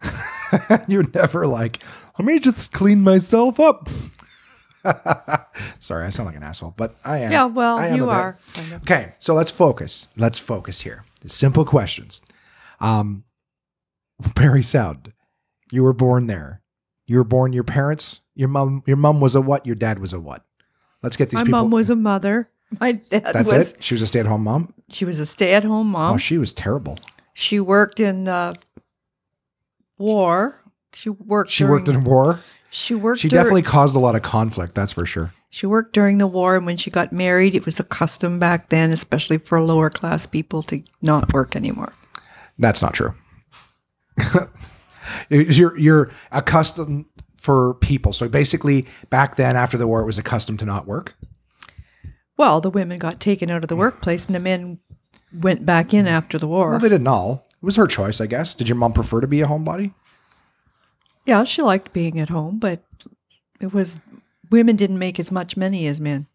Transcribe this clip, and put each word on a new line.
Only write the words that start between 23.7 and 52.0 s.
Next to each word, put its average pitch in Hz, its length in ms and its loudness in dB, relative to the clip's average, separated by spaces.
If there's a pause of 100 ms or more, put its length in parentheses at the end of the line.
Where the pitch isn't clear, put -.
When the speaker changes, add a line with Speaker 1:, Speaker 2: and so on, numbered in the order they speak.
Speaker 1:
it? - 100 -18
She - 100 -4
was 113 80 -2
a 110 60 -2
stay-at-home 107 360 0
mom? 131 300 -4 (160)
Speaker 2:
She - 160 -6
was 175 140 -6
a 151 60 -4
stay-at-home 214 640 0
mom. 175 240 0
Speaker 1:
Oh, - 20 0
she 208 200 -2
was 139 160 -2
terrible. 117 440 -6 (360)
Speaker 2:
She - 280 -2
worked 202 400 2
in 190 240 -2
the 175 300 -4 (1400)
war. 196 640 0 (320)
She - 160 -10
worked 208 420 -2
Speaker 1:
She - 120 0
worked 139 220 4
Speaker 2:
during 135 160 2
Speaker 1:
in 131 40 0
war? 135 360 4 (280)
Speaker 2:
She - 240 -6
worked 226 280 -2
Speaker 1:
She 160 80 0
Speaker 2:
dur- 156 80 6
Speaker 1:
definitely 196 240 6
caused 143 340 4
a 135 40 4
lot 123 180 2
of 113 40 0
conflict, 110 540 -4
that's 98 160 -2
for 85 140 -4
sure. 82 280 -6 (160)
Speaker 2:
She - 160 -10
worked 220 280 0
during 202 240 4
the 202 100 4
war, 185 300 2
and 180 80 0
when 175 100 -2
she - 160 -8
got 175 220 -2
married, 185 420 4
it - 80 0
was 160 120 -4
the - 100 -6
custom 175 520 -4
back 170 300 0
then, 160 240 2
especially 156 460 -2
for 165 240 0
lower 160 280 2
class 165 360 -4
people, 160 380 -6
to 143 200 -8 (180)
not 151 300 2
work 135 240 -2
anymore. - 380 -6 (640)
Speaker 1:
That's 117 220 2
not - 120 -2
true. - 200 -4 (1040)
<laughs> - 1120 -6
You're, 160 480 6
you're 151 340 6 (200)
accustomed 147 720 -2 (320)
for 127 380 2
people. - 380 0
So 120 140 -4
basically, 139 580 0 (240)
back 135 260 2
then, 127 200 2
after 123 220 0
the 117 100 0
war, 113 140 0
it 110 40 -2
was 107 120 -4
a 104 60 -6
custom 113 340 -6
to 104 80 -8
not 98 200 -6
work? 104 300 -10 (1200)